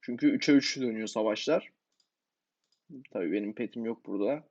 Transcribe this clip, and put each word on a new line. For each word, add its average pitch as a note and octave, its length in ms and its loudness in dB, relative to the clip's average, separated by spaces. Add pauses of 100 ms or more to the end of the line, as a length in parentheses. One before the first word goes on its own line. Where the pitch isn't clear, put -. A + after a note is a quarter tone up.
Çünkü B2 300 0
üçe C#3 220 2
üç C#3 280 4
dönüyor A2 260 -2
savaşlar. A2 640 0 (1400)
Tabii F2 220 -2
benim G#2 220 -2
petim A#2 300 -6
yok A2+ 220 -6
burada. G#2 440 -2